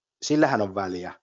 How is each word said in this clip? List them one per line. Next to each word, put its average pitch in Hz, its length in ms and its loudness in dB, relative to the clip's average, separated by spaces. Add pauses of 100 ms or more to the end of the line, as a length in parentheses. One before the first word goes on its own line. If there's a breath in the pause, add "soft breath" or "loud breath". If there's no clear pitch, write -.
(220)
Sillähän 147 400 2
on 95 140 -2
väliä 90 480 -4